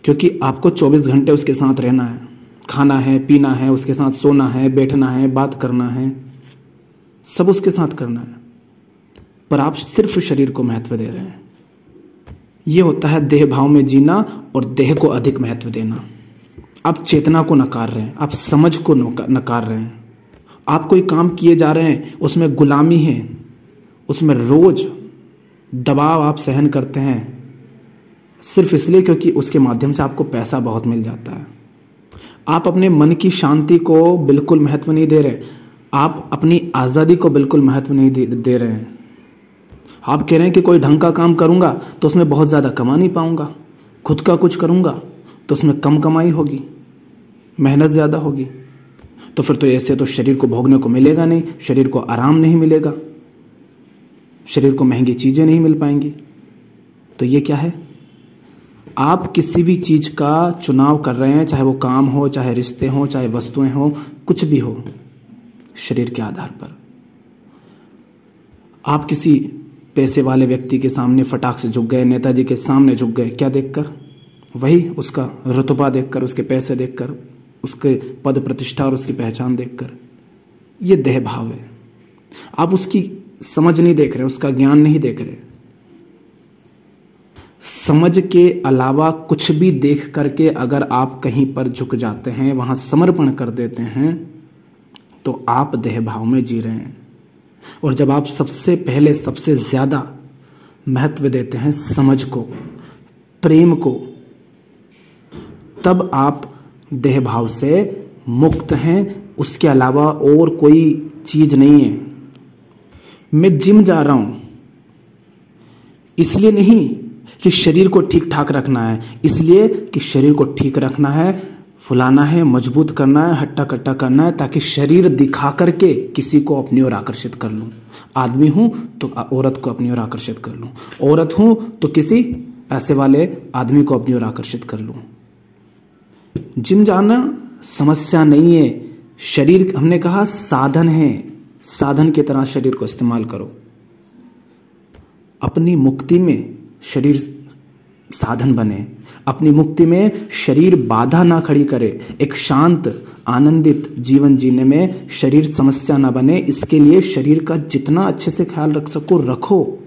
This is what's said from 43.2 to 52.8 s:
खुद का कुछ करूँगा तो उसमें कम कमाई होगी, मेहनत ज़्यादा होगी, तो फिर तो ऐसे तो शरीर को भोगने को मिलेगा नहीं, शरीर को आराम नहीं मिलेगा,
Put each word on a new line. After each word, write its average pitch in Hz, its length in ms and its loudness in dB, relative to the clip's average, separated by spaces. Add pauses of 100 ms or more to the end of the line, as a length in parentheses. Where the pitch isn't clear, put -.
खुद 151 160 -2
का 175 140 2
कुछ 175 200 0
करूँगा 170 360 0 (580)
तो 147 60 0
उसमें 143 240 0
कम 147 200 2
कमाई 160 300 2
होगी, 147 320 -2 (1000)
मेहनत 143 320 4
ज़्यादा 156 260 0
होगी, 139 280 -6 (920)
तो 147 60 0
फिर 135 120 0
तो 139 120 0
ऐसे 131 280 2
तो 131 100 -2
शरीर 131 300 0
को 131 120 -2
भोगने 127 300 2
को 117 120 0
मिलेगा 147 360 4
नहीं, 165 180 2 (180)
शरीर 135 260 0
को 131 120 -2
आराम 123 360 0
नहीं 160 200 4
मिलेगा, 156 380 2 (1500)